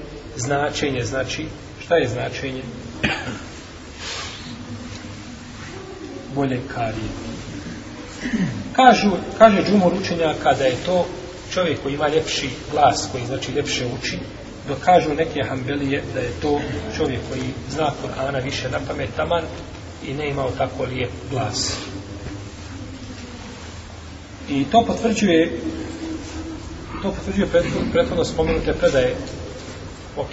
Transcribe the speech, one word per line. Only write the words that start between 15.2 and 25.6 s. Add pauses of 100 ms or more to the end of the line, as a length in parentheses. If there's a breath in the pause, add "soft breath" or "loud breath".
hanbelije (100)
da
je (100)
to (380)
čovjek (100)
koji (160)
zna (120)
Kur'ana
više
na
pamet,
taman, (640)
i
ne
imao
tako
lijep (200)
glas. (2750)
I
to
potvrđuje, (1400)